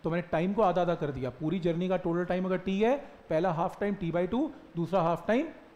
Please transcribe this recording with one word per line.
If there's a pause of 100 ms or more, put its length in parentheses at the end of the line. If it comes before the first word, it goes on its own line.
तो
मैंने
time
को
आधा
आधा
कर
दिया।
पूरी
journey
का
total
time
अगर
T
है, (340)
पहला
half
time
टी
by
two, (260)
दूसरा
half
time (280)